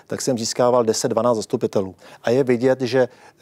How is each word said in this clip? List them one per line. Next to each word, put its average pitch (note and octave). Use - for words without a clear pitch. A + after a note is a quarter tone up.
tak -
jsem B2+
získával B2
deset, A2
dvanáct A#2
zastupitelů. G#2
A -
je C3
vidět, B2+
že, B2